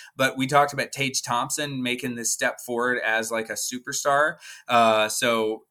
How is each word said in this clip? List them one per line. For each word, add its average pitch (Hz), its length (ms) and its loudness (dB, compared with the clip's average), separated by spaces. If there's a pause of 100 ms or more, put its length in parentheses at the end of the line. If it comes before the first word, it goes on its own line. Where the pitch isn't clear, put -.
(160)
But 131 220 0
we 131 80 0
talked 143 260 4
about 131 200 -6
Tage 135 280 -2
Thompson 135 640 -4
making 123 320 -4
this 117 180 -4
step - 300 -2
forward 123 420 0
as, 113 260 0
like, 113 200 -4
a 107 40 -6
superstar. 139 840 0 (300)
Uh, 110 440 4
so 110 600 0